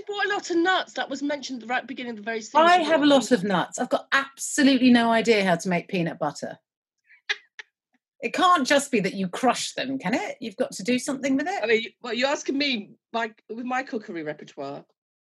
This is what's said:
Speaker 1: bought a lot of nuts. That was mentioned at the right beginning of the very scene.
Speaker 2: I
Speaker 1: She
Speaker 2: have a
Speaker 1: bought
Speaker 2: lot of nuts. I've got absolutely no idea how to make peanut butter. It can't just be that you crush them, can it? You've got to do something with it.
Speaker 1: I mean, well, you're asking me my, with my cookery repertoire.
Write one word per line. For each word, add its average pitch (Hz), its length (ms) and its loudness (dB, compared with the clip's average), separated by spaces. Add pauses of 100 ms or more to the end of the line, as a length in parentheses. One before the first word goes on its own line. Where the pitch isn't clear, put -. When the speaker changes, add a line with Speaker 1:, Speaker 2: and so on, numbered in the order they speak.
Speaker 1:
bought 403 180 -4
a 381 40 -2
lot 403 220 -4
of 349 60 0
nuts. 349 360 0
That - 160 -6
was 277 120 -8
mentioned 277 400 -6
at 220 60 -14
the 240 60 -4
right 254 120 -4
beginning 247 260 -10
of 226 40 -12
the 208 80 -14
very 226 180 -6
scene. 285 200 2
Speaker 2:
I 349 160 8
Speaker 1:
She 339 80 2
Speaker 2:
have 302 160 4
a - 20 4
Speaker 1:
bought 294 60 6
Speaker 2:
lot 262 220 4
of 208 120 4
nuts. 185 340 0
I've 247 120 -4
got - 240 -2
absolutely 269 760 2
no 233 220 6
idea 226 320 4
how 185 140 4
to 185 120 -6
make 170 200 -2
peanut 160 280 -4
butter. 135 400 -6 (1600)
It 233 120 -6
can't 349 320 4
just 285 240 2
be 214 120 2
that 185 140 -4
you 196 120 -4
crush - 460 -2
them, 135 260 -6
can 180 140 -2
it? 392 260 -4
You've 214 160 -12
got 196 180 -4
to - 100 -12
do 247 140 0
something 269 380 -4
with 302 120 -2
it. 392 140 -4
Speaker 1:
I - 60 -2
mean, 226 180 2 (160)
well, 240 120 -8
you're 254 160 0
asking 294 280 -4
me 247 340 -4 (200)
my, 226 200 -4 (180)
with 226 160 -10
my 254 180 -4
cookery 208 400 -8
repertoire. 147 640 -12 (440)